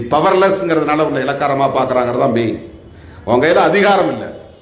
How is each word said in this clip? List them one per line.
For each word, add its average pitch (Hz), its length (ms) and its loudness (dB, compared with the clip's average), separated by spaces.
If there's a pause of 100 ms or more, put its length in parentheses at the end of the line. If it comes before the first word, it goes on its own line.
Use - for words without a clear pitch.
(160)
பவர்லெஸ்ங்கிறதுனால 170 920 2
உன்னை 139 200 -2
இளக்காரமா 139 400 0 (100)
பார்க்கறாங்கிறது 123 480 0
தான் 117 140 0
மெயின். 113 200 -4 (680)
உன் 123 180 2
கையில 175 260 4
அதிகாரம் 190 440 2
இல்ல. 110 120 -10 (360)